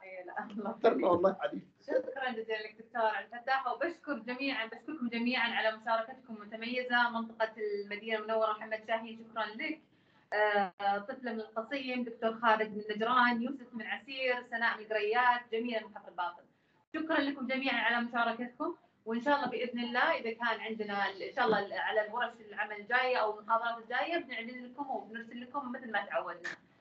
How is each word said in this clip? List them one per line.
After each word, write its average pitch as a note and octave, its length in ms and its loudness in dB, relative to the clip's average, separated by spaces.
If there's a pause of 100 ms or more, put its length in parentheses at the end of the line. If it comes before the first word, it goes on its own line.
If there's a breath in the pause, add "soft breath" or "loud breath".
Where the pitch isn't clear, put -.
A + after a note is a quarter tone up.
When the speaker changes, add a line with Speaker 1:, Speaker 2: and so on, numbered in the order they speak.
Speaker 1:
إيه، F#3 220 -14
لا، G3+ 260 -6
الله G3+ 200 -4
Speaker 2:
أكثر - 340 4
والله F#3 360 6
عليك. - 220 -2 (240)
Speaker 1:
شكرًا C4 440 0
جزيلًا A3 320 -4
لك G#3+ 160 -12
دكتور A3+ 240 -4
عبد G#3 320 0
الفتاح، C4 380 0
وبشكر D4 460 -2
جميعًا، B3 480 -4
بشكركم A#3+ 420 -6
جميعًا A#3 400 2
على G#3+ 280 2
مشاركتكم A3+ 600 -2
المتميزة. A#3+ 760 0
منطقة A3+ 460 -2
المدينة G#3 640 -2
المنورة A3 340 2
محمد A3 340 -6
شاهي، A3+ 300 -2
شكرًا A3+ 300 -4
لك. D4 360 -6 (500)
آه، G3+ 680 4
طفلة B3 340 -6
من A3 80 -4
القصيم، B3+ 640 -4
دكتور A3+ 360 -2
خالد A3 360 4
من G#3 200 -4
نجران، A#3+ 460 4
يوسف B3+ 320 -6
من A3 120 -8
عسير، B3 640 -2
سناء A3+ 280 0
من G#3+ 60 -12
القريات، A3 560 4 (120)
جميلة A3+ 280 0
من G#3 140 -12
كفر G3 140 -14
الباطن. F3 360 -6 (520)
شكرًا D#4 240 2
لكم C#4 260 -2
جميعًا C4 340 0
على A#3 260 2
مشاركتكم، A#3+ 680 -2 (300)
وإن A#3 140 0
شاء C#4+ 160 4
الله C4 100 0
بإذن A#3+ 320 -4
الله A#3+ 220 0
إذا C#4 320 2
كان A3+ 280 0
عندنا G#3 500 -2
ال-، G3 120 -8
إن - 120 -6
شاء B3 120 2
الله G3+ 200 4
ال-، F#3+ 60 -8
على G3+ 340 0
الورش A3+ 340 -2
العمل G#3 360 -6
الجاية B3 400 2
أو G#3+ 240 2
المحاضرات A3+ 440 2
الجاية D4 340 0
بنعلن B3 480 -6
لكم C4+ 240 -8
وبنرسل A3+ 500 -8
لكم B3 320 -6
مثل B3 180 -8
ما G3+ 160 0
تعودنا. - 440 -4 (300)